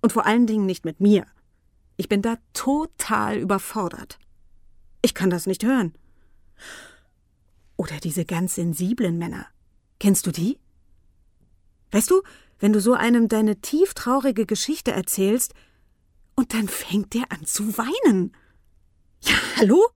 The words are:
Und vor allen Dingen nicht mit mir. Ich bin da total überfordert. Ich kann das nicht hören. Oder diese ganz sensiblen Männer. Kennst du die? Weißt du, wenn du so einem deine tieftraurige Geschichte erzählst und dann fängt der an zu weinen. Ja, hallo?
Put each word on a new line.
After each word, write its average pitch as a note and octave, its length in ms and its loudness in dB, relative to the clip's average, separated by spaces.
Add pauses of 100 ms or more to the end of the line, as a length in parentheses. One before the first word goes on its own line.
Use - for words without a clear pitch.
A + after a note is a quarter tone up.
Und A3+ 100 4
vor A3+ 140 0
allen A#3 200 4
Dingen G#3+ 200 0
nicht F#3 180 -4
mit D#3+ 160 -8
mir. G#3 240 6 (720)
Ich - 120 -8
bin G3+ 120 0
da A3+ 160 -2 (160)
total A3 840 -2
überfordert. - 800 -6 (840)
Ich - 140 2
kann F#3 160 2
das F3 160 -2
nicht F#3 180 -4
hören. A3+ 300 0 (1800)
Oder D3+ 260 -8
diese E3 220 -4
ganz F3 320 -4
sensiblen F3 600 -2
Männer. E3+ 280 -10 (540)
Kennst G3+ 260 2
du F3+ 40 0
die? F#3 280 -4 (1300)
Weißt A3 200 2
du, F#4+ 120 6 (380)
wenn G#3 120 4
du G#3+ 80 4
so A#3 140 4
einem A#3 340 4
deine G#3+ 320 0
tieftraurige C4 840 0
Geschichte - 460 -4
erzählst G3 600 -2 (840)
und B3 180 0
dann A3 140 0
fängt - 460 -4
der A#3+ 160 -2
an D#3 140 -12
zu G#3 340 -4
weinen. A#3+ 540 0 (880)
Ja, - 120 0 (220)
hallo? B3 280 6 (120)